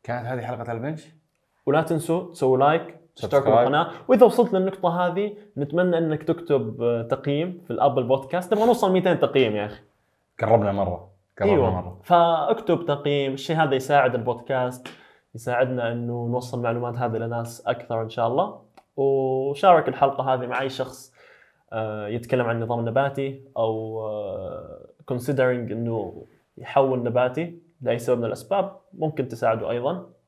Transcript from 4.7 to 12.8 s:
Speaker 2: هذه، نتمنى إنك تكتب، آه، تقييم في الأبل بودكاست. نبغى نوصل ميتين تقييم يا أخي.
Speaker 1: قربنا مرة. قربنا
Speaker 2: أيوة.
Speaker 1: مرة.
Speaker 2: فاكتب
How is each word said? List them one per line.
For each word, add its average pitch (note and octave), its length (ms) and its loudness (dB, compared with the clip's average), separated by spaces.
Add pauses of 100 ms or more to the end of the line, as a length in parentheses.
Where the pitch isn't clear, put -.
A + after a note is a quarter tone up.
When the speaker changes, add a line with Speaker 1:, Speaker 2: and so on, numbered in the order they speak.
Speaker 2:
هذه، F3+ 480 -2 (200)
نتمنى E3 400 0
إنك D#3 260 -2
تكتب، A#2+ 580 -2
آه، A#2 200 0
تقييم C#3+ 640 -4
في - 60 -10
الأبل B2+ 320 2
بودكاست. C3+ 500 0
نبغى G#3+ 120 4
نوصل G#3+ 260 4
ميتين F3+ 280 2
تقييم B2 360 4
يا G#2 100 -2
أخي. - 160 -12 (580)
Speaker 1:
قربنا G#2 320 4
مرة. F#2 380 -2 (300)
قربنا G3 140 2
Speaker 2:
أيوة. B2+ 160 4
Speaker 1:
مرة. F2+ 340 -6
Speaker 2:
فاكتب E3+ 840 2